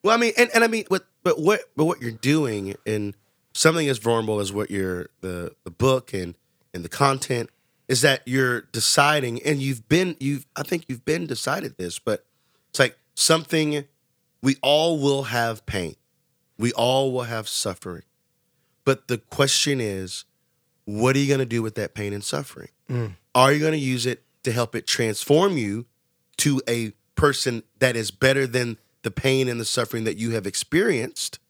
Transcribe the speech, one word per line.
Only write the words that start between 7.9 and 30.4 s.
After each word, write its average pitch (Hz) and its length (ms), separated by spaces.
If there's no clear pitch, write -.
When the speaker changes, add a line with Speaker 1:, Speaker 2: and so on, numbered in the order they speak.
Speaker 1:
that 139 240
you're 127 360
deciding, 135 800
and 143 180
you've 131 280
been, 175 300
you've, 139 260
I 147 80
think 165 240
you've 120 180
been 165 220
decided 135 500
this, 87 220
but - 260
it's - 100
like 131 180
something, 156 720
we 135 200
all 156 380
will 139 240
have 117 420
pain. 90 300
We 120 160
all 131 380
will 123 120
have 113 260
suffering. 90 540
But 135 220
the 120 100
question - 640
is, 95 440
what 113 300
are 139 40
you 139 120
gonna 135 140
do 117 160
with 110 140
that 104 180
pain 101 200
and 101 100
suffering? - 460
Speaker 2:
Mm. 117 260
Speaker 1:
Are 127 160
you 151 80
gonna 156 180
use 127 280
it 123 180
to 127 80
help 117 240
it - 120
transform 151 720
you 110 280
to 139 260
a 117 240
person 131 460
that 123 160
is 110 160
better 135 360
than 120 300
the 107 80
pain 131 360
and 120 120
the 113 60
suffering 113 400
that 98 120
you 113 140
have 104 160